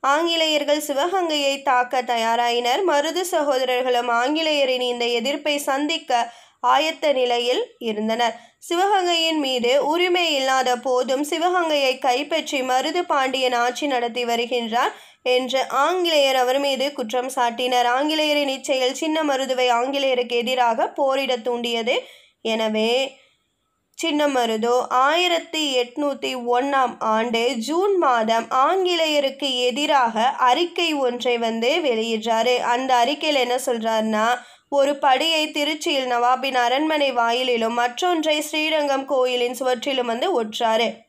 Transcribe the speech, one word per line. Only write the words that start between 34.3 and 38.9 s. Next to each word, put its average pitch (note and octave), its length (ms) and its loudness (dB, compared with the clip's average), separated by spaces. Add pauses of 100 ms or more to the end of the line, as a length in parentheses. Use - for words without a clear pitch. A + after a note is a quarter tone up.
ஒரு C#4 260 2
படியை D4+ 560 2
திருச்சியில் D4+ 560 -2
நவாபின் B3 480 0
அரண்மனை C#4 580 2
வாயிலிலும் A#3 640 0
மற்றொன்றை D4+ 640 0
ஸ்ரீரங்கம் D4+ 640 -2